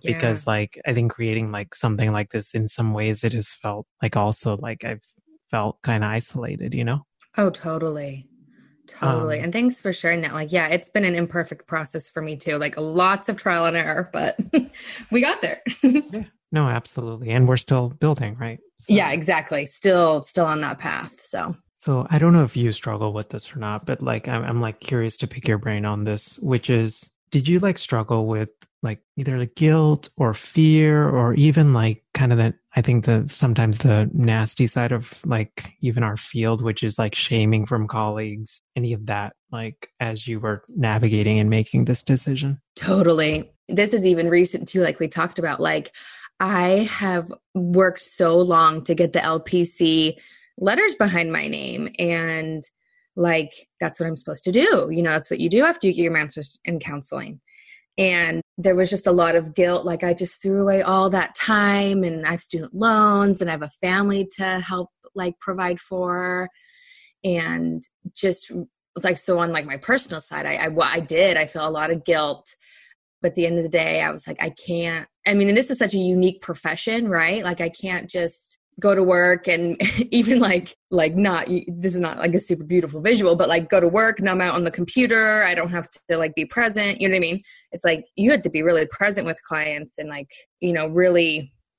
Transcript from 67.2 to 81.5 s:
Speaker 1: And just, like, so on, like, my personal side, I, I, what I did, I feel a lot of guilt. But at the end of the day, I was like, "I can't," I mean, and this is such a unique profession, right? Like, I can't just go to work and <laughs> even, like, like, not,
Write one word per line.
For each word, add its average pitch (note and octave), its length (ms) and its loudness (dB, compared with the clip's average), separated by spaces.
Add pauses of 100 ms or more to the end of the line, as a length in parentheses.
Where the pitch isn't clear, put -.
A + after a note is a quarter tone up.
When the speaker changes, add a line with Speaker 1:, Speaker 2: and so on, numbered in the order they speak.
Speaker 1:
And E3 600 -4 (320)
just, - 360 -4 (520)
like, F3+ 160 0
so F3 200 0
on, E3+ 120 0
like, D#3 140 -4
my C#3 120 -10
personal A3+ 440 -4
side, D3+ 240 -8
I, D3 100 -4
I, D#3+ 140 -4
what D#3 220 0
I E3+ 80 -2
did, E3 380 2
I D#3 80 0
feel D#3 220 -4
a - 20 -2
lot D#3 220 -2
of E3 120 -4
guilt. D#3 440 0 (720)
But F3 80 0
at F3 60 -6
the E3+ 100 0
end E3+ 120 0
of E3+ 60 0
the E3 60 -6
day, D#3+ 320 0
I D#3 100 -2
was D3+ 160 -14
like, D#3 140 -12
"I E3 80 -4
can't," E3+ 580 -6 (180)
I G3+ 80 2
mean, G3+ 140 4
and G3+ 80 4
this B3+ 160 0
is B3+ 60 -4
such G#3 160 -2
a G3+ 40 0
unique F3+ 440 2
profession, G3 640 -4
right? F3+ 360 0
Like, F3+ 180 -4
I E3+ 80 -2
can't F3+ 400 -8
just - 480 -6 (240)
go G3+ 140 4
to F#3+ 80 4
work F3+ 440 4
and E3+ 340 0
<laughs> A#3 300 -2
even, A#3+ 280 4
like, F#3 360 2 (160)
like, E3 240 2
not, F#3 320 2 (200)